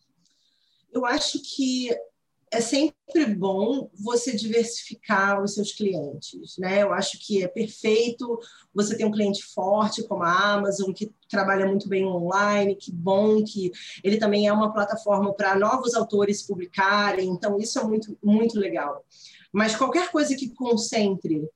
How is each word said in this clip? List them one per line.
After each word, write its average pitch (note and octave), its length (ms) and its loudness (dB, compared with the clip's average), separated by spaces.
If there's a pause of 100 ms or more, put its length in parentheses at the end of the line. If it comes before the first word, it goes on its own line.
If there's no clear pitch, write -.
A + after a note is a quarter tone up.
(920)
Eu B3 140 -2
acho C#4 340 -2
que B3+ 500 -2 (640)
é A3 80 0
sempre D4 720 0
bom G3 600 0
você A#3 420 -2
diversificar G#3+ 1080 0
os G3+ 120 -2
seus G#3 180 -4
clientes, - 840 -6
né? F#3+ 260 2
Eu G3+ 80 2
acho G3 340 -2
que G3 160 0
é F3+ 60 -2
perfeito A#3 920 0 (380)
você G#3 220 0
ter G#3+ 80 0
um G#3 60 2
cliente G3+ 300 0 (120)
forte G#3 500 0
como F3 200 -4
a G3 320 2
Amazon, G3 360 -2
que G#3+ 220 -8 (160)
trabalha G3 360 0
muito G3 220 0
bem F#3+ 180 0
online, G3 720 2
que - 160 -14
bom G3 500 4
que G3 300 -4 (320)
ele G#3 140 4
também G#3 300 4
é G3+ 40 4
uma G#3+ 220 2
plataforma G3+ 600 0
pra F#3+ 220 2
novos A#3+ 400 2
autores G3+ 460 2
se - 60 -14
publicarem, F#3+ 800 0
então G3+ 280 -2
isso A#3 220 -4
é A3 60 -2
muito, A3 360 -4
muito G#3+ 380 4
legal. - 460 -4 (440)
Mas G#3+ 240 0
qualquer F4 380 0
coisa D4 240 2
que B3+ 140 -8
concentre G3+ 1080 0